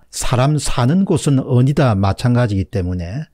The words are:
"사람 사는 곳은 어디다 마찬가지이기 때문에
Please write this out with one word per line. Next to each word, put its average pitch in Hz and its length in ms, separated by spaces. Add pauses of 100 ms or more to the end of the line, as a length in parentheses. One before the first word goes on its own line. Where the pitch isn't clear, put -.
"사람 135 480
사는 139 480
곳은 139 340
어디다 131 560
마찬가지이기 101 720
때문에 90 580 (100)